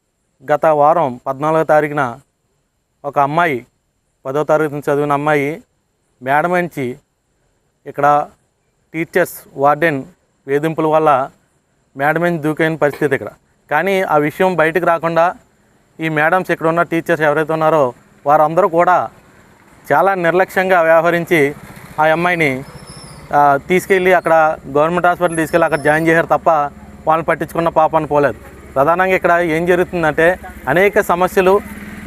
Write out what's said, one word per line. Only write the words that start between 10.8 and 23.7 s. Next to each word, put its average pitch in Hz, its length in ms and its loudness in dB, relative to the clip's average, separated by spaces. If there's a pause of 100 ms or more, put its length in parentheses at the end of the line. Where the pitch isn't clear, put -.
వల్ల 151 440 2 (680)
మేడ 151 220 -2
నుంచి 175 200 -2
దూకైన 156 360 -2
పరిస్థితి 143 400 -2
ఇక్కడ. 110 160 -8 (400)
కానీ 190 320 -2
ఆ 156 140 -2
విషయం 165 380 0
బయటకు 160 320 0
రాకుండా 165 500 0 (640)
ఈ 160 80 -4
మేడమ్స్, 160 420 0
ఇక్కడ 160 160 -2
ఉన్న 165 160 0
టీచర్స్ 165 400 -2
ఎవరైతే 151 300 0
ఉన్నారో 156 420 0 (320)
వారందరూ 156 420 2
కూడా 170 420 2 (840)
చాలా 180 220 2
నిర్లక్ష్యంగా 180 680 0
వ్యవహరించి 165 720 2 (460)
ఆ 156 60 2
అమ్మాయిని, 160 580 -2 (680)
ఆ, 143 260 4 (100)
తీసుకెళ్ళి 185 440 0